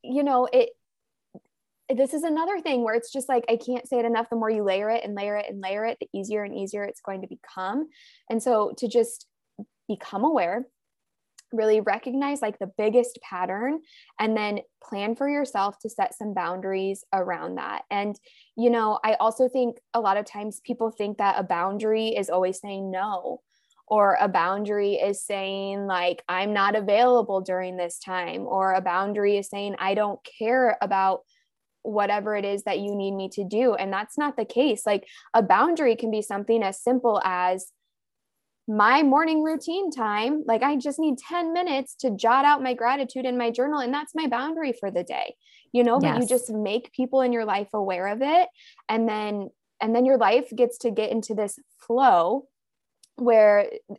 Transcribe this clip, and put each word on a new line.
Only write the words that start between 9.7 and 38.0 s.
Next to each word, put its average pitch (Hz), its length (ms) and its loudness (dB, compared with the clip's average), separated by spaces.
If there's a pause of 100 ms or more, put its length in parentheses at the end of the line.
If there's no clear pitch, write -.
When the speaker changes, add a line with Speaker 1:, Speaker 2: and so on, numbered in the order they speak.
Speaker 1:
become 202 360 -6
aware, 240 440 0 (840)
really 220 280 4
recognize, 269 640 -2
like, 208 180 -4
the 190 180 -8
biggest 233 440 2
pattern, 196 580 -4 (400)
and 220 160 0
then 208 240 -2 (240)
plan 208 320 -6
for 277 140 -2
yourself 262 500 -2
to 220 100 -8
set - 260 -4
some 208 180 -8
boundaries 190 680 -4 (100)
around 180 420 -4
that. - 360 -8
And, 202 280 -4 (380)
you 240 140 4
know, 214 320 0
I 220 120 2
also 226 320 2
think 247 300 -2 (160)
a 233 80 0
lot 202 160 2
of 208 80 -4
times 208 400 -12
people 233 260 -4
think 214 280 -6
that 202 200 2
a 196 40 0
boundary 208 640 0
is 208 220 -2
always 185 280 0
saying 196 320 -8
no, 190 500 -6 (460)
or 202 320 6
a 208 80 4
boundary 202 680 0
is 202 280 -2
saying, 196 640 -6
like, 180 420 -2
"I'm 190 240 -2
not 202 240 2
available 208 680 4
during 185 360 -4
this 175 220 -6
time," 180 480 -6
or 190 260 2
a 185 80 2
boundary 202 560 0
is 202 100 -6
saying, 202 300 -8
"I 190 160 0
don't 208 260 0 (200)
care 240 420 2
about 190 400 2 (640)
whatever 208 520 0
it 202 100 -2
is 202 180 -4
that 196 160 -2
you 202 160 -4
need 196 180 -4
me 190 160 -6
to 202 140 -6
do." 214 320 2
And 196 180 -4
that's 214 240 -6
not 285 180 -2
the 220 100 -4
case. 240 420 0
Like, 202 200 0 (280)
a 226 80 6
boundary 247 520 4
can 226 140 -4
be 214 140 -2
something 208 400 0
as 196 180 -4
simple 247 420 2
as 185 480 0 (960)